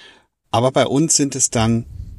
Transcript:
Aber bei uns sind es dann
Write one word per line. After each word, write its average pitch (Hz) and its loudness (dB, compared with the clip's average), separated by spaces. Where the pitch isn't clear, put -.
Aber 123 2
bei 131 2
uns 151 0
sind 139 0
es 131 0
dann 113 0